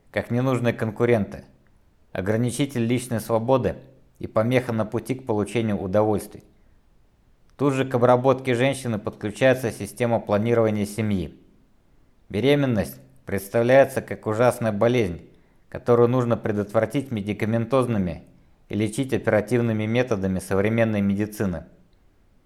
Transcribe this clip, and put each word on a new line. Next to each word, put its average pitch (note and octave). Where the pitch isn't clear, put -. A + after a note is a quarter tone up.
как -
ненужные A#2+
конкуренты, A2+
ограничитель A#2
личной A#2
свободы A2+
и -
помеха B2
на A2
пути G#2+
к C3
получению G#2
удовольствий. G#2
Тут C#3
же C3
к C3
обработке B2
женщины B2
подключается A#2+
система A2+
планирования G#2+
семьи. G2+
Беременность B2
представляется B2
как -
ужасная A2
болезнь, G#2
которую A#2+
нужно A#2+
предотвратить A2
медикаментозными A2
и -
лечить A2
оперативными G#2+
методами G#2+
современной G#2+
медицины. G2+